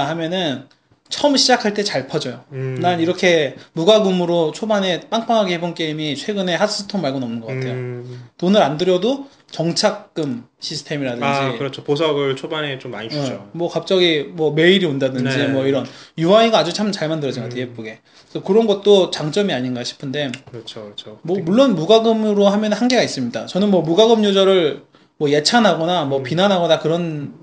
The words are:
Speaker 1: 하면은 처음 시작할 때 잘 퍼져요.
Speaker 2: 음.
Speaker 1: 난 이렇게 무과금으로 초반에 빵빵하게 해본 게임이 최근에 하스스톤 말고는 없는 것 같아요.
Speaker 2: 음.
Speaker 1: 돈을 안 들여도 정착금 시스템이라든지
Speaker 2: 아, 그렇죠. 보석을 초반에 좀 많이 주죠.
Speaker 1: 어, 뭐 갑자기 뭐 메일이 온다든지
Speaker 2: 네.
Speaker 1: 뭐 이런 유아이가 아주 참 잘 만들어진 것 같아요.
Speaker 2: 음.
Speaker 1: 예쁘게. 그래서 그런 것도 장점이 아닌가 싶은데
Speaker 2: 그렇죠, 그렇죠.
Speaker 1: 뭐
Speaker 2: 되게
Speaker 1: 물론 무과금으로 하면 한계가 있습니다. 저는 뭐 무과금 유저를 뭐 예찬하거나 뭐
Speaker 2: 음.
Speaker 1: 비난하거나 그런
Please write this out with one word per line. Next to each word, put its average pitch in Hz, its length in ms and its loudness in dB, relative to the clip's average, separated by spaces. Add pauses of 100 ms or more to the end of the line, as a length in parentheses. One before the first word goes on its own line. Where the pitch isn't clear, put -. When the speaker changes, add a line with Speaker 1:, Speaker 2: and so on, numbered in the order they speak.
Speaker 1:
하면은 165 560 -4 (440)
처음 285 260 0
시작할 233 380 2
때 208 100 -4
잘 139 240 -4
퍼져요. 127 460 -8
Speaker 2:
음. 131 280 -6
Speaker 1:
난 175 200 2
이렇게 165 540 2 (180)
무과금으로 175 800 2
초반에 196 560 -2
빵빵하게 220 460 0
해본 170 180 -4
게임이 156 420 -4
최근에 185 400 -4
하스스톤 202 460 -2
말고는 135 240 -4
없는 117 160 -8
것 113 60 -14
같아요. 131 260 -6
Speaker 2:
음. 123 500 -10 (140)
Speaker 1:
돈을 196 240 4
안 151 160 2
들여도 185 500 0 (240)
정착금 160 960 -4 (160)
시스템이라든지 139 640 -6
Speaker 2:
아, 139 320 0
그렇죠. 135 260 -8
보석을 143 540 0
초반에 147 420 -6
좀 131 120 -12
많이 110 180 -10
주죠. 139 240 -4
Speaker 1:
어, - 180 -14
뭐 165 180 -4
갑자기 165 600 0
뭐 156 220 -2
메일이 175 320 6
온다든지 131 520 -2
Speaker 2:
네. 120 120 0
Speaker 1:
뭐 135 160 0
이런 135 200 0 (320)
유아이가 208 420 4
아주 160 140 0
참 208 180 -2
잘 160 180 -4
만들어진 135 340 -4
것 120 60 -8
같아요. 123 160 -8
Speaker 2:
음. 120 60 -10
Speaker 1:
예쁘게. 110 280 -14 (300)
그래서 151 160 -10
그런 220 220 4
것도 196 440 4
장점이 160 420 -2
아닌가 127 300 -4
싶은데 143 480 -6 (180)
Speaker 2:
그렇죠, 113 340 -16
그렇죠. 104 400 -18
Speaker 1:
뭐 170 140 -2
Speaker 2:
되게 170 80 -4
Speaker 1:
물론 226 300 4
무과금으로 214 720 4
하면 208 260 2
한계가 240 300 2
있습니다. 120 440 -4
저는 202 240 0
뭐 180 100 4
무과금 214 420 4
유저를 190 600 2 (340)
뭐 147 120 0
예찬하거나 165 760 2
뭐 135 140 0
Speaker 2:
음. 135 40 -6
Speaker 1:
비난하거나 170 560 2
그런 160 640 -2